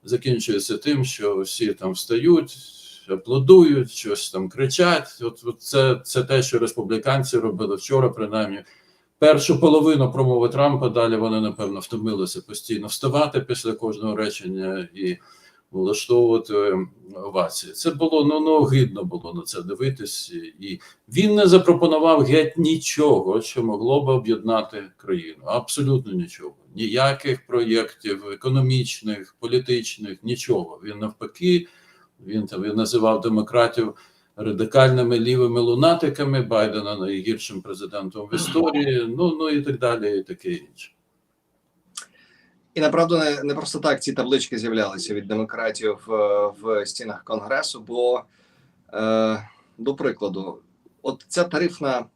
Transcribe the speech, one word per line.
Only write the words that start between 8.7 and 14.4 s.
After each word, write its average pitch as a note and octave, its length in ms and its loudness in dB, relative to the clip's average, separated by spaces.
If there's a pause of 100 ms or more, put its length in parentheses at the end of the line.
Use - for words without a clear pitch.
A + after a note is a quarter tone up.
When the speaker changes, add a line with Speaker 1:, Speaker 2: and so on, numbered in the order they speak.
Speaker 1:
першу D3+ 420 4
половину D3+ 520 6
промови B2 360 2
Трампа, C3+ 400 2
далі A2+ 280 2
вони, A2 240 0
напевно, G2 400 -4
втомилися A2 600 -4
постійно G#2 460 -8
вставати C#3 540 0
після A#2 320 -6
кожного G#2+ 440 -6
речення F#2+ 760 -6